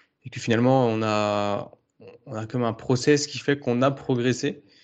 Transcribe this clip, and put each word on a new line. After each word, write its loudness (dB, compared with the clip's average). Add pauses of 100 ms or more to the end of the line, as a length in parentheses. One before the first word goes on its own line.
(240)
et -14
que -12
finalement, 4
on 0
a, 0 (540)
on -14
a -8
comme -2
un 0
process 0
qui -10
fait -2
qu'on 0
a 4
progressé. -2 (200)